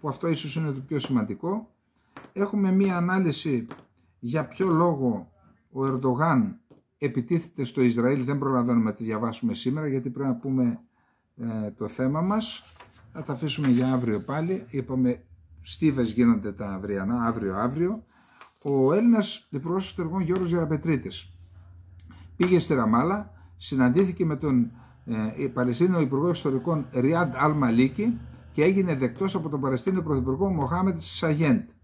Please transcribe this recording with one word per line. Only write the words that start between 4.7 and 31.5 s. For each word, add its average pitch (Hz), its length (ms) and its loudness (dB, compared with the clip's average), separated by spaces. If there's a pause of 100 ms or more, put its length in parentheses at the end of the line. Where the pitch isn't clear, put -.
ο 135 140 -2
Ερντογάν 131 720 0 (420)
επιτίθεται 143 680 -2
στο 131 180 -2
Ισραήλ. 123 420 2
Δεν 143 140 -2
προλαβαίνουμε 123 460 2
να 107 80 -2
τη 113 120 -10
διαβάσουμε 110 500 -2
σήμερα, 147 320 -4
γιατί 131 240 -4
πρέπει 135 180 -4
να 127 60 0
πούμε, 123 460 0 (560)
ε, 110 340 -6
το 107 180 -8
θέμα 139 320 -2
μας. 214 540 -2 (380)
Θα 160 100 -12
τα 143 100 -8
αφήσουμε 139 360 -2
για 127 240 4
αύριο 117 280 2
πάλι. 165 480 -4
Είπαμε, 127 540 0 (380)
στίβες 131 500 0
γίνονται 107 420 4
τα 104 140 -8
αυριανά, 101 580 -4
αύριο, 101 320 -2
αύριο. 160 480 -2 (580)
Ο 139 300 2
Έλληνας 214 580 4
Υπουργός 165 340 -4
Εξωτερικών 180 360 -4
Γιώργος 180 280 0
Γεραπετρίτης 160 880 -2 (1000)
πήγε 180 220 4
στη 160 160 0
Ραμάλα, 131 580 2 (240)
συναντήθηκε 165 680 2
με 151 120 0
τον, 127 340 2 (680)
ε, 143 80 -4
Παλαιστίνιο 131 540 0
Υπουργό 139 280 0
Εξωτερικών 147 640 -2
Ριάντ 143 440 2
Αλ 147 160 4
Μαλίκη 139 680 2 (340)
και 147 100 0
έγινε 185 320 4
δεκτός 131 400 -2
από 160 140 -4
τον 143 120 -4
Παλαιστίνιο 139 420 0
Πρωθυπουργό 139 460 0
Μοχάμετ 175 520 0
Σαγέντ. 151 680 0 (160)